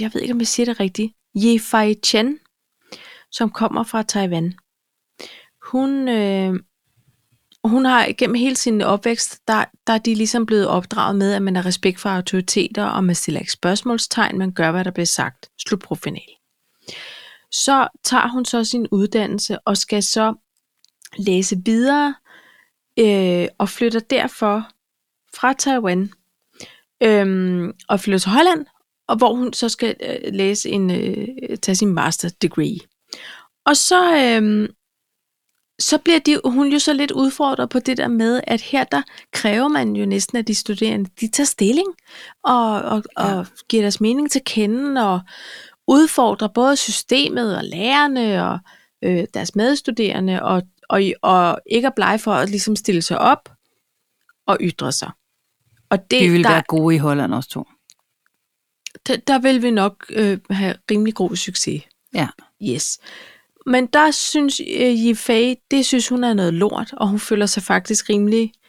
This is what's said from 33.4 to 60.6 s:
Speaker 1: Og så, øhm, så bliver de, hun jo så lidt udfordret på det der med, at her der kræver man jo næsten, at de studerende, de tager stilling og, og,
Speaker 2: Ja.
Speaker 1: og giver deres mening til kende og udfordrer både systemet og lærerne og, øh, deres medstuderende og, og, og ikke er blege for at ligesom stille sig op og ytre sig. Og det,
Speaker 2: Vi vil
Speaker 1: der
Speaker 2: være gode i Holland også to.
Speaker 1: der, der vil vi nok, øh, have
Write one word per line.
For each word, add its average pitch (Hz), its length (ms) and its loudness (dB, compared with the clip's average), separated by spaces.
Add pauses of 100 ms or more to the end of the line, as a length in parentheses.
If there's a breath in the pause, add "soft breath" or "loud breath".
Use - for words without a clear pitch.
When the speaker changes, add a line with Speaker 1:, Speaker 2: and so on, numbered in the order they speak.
Speaker 1:
Og 285 120 4
så, 359 400 4
øhm, 214 500 2 (1120)
så - 200 0
bliver 330 200 4
de, 302 260 2
hun 277 280 2
jo 294 60 0
så 294 140 0
lidt 285 180 0
udfordret 269 600 0
på 254 80 0
det 247 180 -2
der 247 120 -2
med, 233 380 2
at 226 140 0
her 269 240 -2
der 277 180 -2 (300 loud breath)
kræver 233 360 0
man 247 280 0
jo 202 100 -2
næsten, 196 320 -2
at 220 100 -4
de 214 60 -2
studerende, 208 560 -2 (100)
de 220 80 -2
tager 285 180 0
stilling 285 420 2 (560 loud breath)
og, 240 280 2 (100)
og, 220 200 -2 (160)
Speaker 2:
Ja. 196 160 0
Speaker 1:
og 180 120 -4 (220)
giver 220 140 2
deres 202 180 -2
mening 254 300 0
til 262 140 0
kende 233 680 0
og 180 80 0 (640 loud breath)
udfordrer 262 640 4
både 262 280 2
systemet 240 800 -2
og - 80 -6
lærerne 233 840 0
og, - 80 -4 (460 soft breath)
øh, 180 200 0 (100)
deres 180 220 -6
medstuderende 214 840 0
og, 185 200 2 (260)
og, 196 140 2 (200)
og 180 440 4
ikke 240 200 0
er 247 100 0
blege 196 220 2
for 214 140 -2
at 165 180 2
ligesom 208 260 -2
stille 175 260 0
sig - 160 -4
op - 340 2 (920)
og 202 140 2
ytre 143 320 -4
sig. - 180 -8 (800)
Og 190 200 -2
det, 254 120 4
Speaker 2:
Vi 180 60 6
vil 175 160 4
Speaker 1:
der 220 60 6
Speaker 2:
være 165 180 4
gode 160 260 2
i 156 40 4
Holland 143 360 0
også 123 160 -6
to. - 140 -10 (1400)
Speaker 1:
der, 262 100 0
der 269 220 0
vil 254 240 4
vi 240 80 2
nok, 196 400 0
øh, 202 280 0 (120)
have 190 240 0 (160)